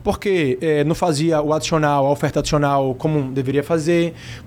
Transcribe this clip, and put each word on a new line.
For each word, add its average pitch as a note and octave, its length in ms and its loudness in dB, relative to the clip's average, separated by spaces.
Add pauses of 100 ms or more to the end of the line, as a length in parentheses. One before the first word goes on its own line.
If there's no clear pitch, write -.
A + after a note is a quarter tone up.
porque, F#3 560 0
é, D3+ 240 2
não D#3 120 0
fazia D#3+ 440 0
o D3+ 140 0
adicional, D3+ 540 2
a - 40 2
oferta C#3+ 280 0
adicional C#3 560 0
como D3 360 0
deveria C3+ 320 0
fazer, E3+ 520 0 (320)